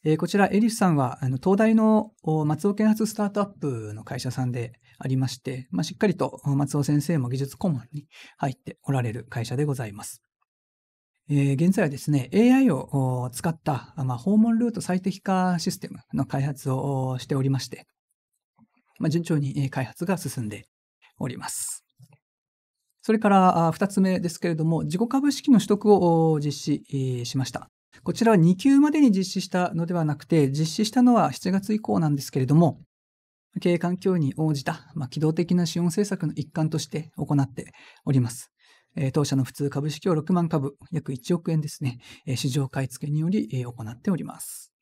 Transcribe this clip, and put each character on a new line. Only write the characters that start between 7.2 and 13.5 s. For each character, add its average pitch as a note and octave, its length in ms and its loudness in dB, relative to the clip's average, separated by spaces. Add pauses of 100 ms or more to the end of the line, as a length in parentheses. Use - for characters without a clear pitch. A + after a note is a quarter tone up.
技 C3 80 -4
術 C3+ 220 -6
顧 G3 100 -2
問 C3 140 -2 (100)
に D3 140 -12 (320)
入 C3+ 140 -2
っ - 20 -10
て - 280 -16
お C#3 100 -4
ら C3 100 0
れ A2+ 100 -4
る A#2 160 -10
会 B2 160 -6
社 B2 120 -6
で D3 100 0
ご C#3+ 80 -2
ざ B2 120 -6
い G2+ 60 -12
ま G#2 120 -16
す。 - 180 -18 (1040)
え C#3 240 2
ー、 - 20 2
現 E3+ 200 4
在 A3+ 80 2
は D3 80 0
で C#3 80 -10
す - 120 -6
ね、 C3+ 220 0
エ A3+ 160 4
ー B3+ 60 6
ア C4+ 60 4
イ B3+ 100 4
を、 C3+ 180 -2 (360)
お、 B2+ 60 -8
使 - 180 -6
っ D#3+ 60 -2